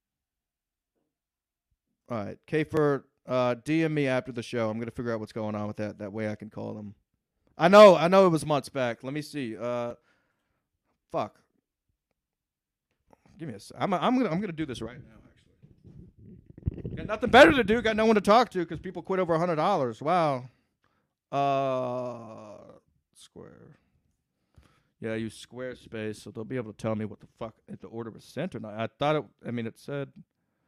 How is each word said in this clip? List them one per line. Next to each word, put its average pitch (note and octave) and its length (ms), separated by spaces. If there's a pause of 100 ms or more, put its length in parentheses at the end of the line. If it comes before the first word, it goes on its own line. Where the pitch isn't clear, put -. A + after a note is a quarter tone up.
(2000)
All A2 160
right, G2 200
Kafer, D3+ 580 (220)
uh, B2 380
D D#3+ 200
M D#3 120
me D3 100
after C3 260
the A#2 120
show. A#2 260
I'm G#2+ 80
gonna A#2 140
figure A#2+ 200
out A2+ 80
what's G#2+ 120
going G#2+ 240
on G#2 100
with G#2+ 120
that. G#2 200
That G2+ 160
way A2 160
I G#2 60
can G#2+ 160
call A2 240
them. G#2+ 180 (640)
I D#3 100
know, G3+ 280
I D#3 140
know F#3+ 180
it - 20
was D3+ 160
months D3 240
back. B2 340
Let C3 100
me D3+ 100
see. B2+ 340
Uh, A#2+ 380 (1160)
fuck. B2 280 (2000)
Give E3+ 80
me A2+ 80
a - 20
s-, - 180
I'm, E3 180
I'm F3+ 240
gonna, A#3+ 120
I'm D#3+ 100
gonna G3 140
do D#3 140
this A2+ 160
right A#2+ 160
now, A2 160 (160)
actually. - 1600
Got E3 120
nothing G#3+ 240
better D4+ 220
to B3+ 100
do. A3 180
Got A3 140
no A3 100
one A3+ 100
to G#3 60
talk A3 300
to F#3 160
'cause D#3 120
people F3+ 220
quit F#3+ 180
over E3+ 140
a D#3+ 60
hundred F3 160
dollars. D3+ 440
Wow. C#3+ 500 (840)
Uh, B2 1400 (400)
Square. - 640 (1200)
Yeah, A2+ 100
I A2 40
use A2+ 300
Squarespace, A2+ 680
so - 160
they'll A2 140
be B2+ 100
able A2 160
to G2+ 60
tell A2 180
me G#2+ 80
what G2+ 160
the - 80 (100)
fuck, A2+ 160 (140)
if G2+ 140
the F#2 60
order A2+ 220
was - 140
sent D#3 320
or A2+ 40
not. G#2+ 140
I A2 140
thought D3+ 300
it, B2+ 80 (200)
I - 60
mean, A#2 160
it - 100
said, C#3 320 (580)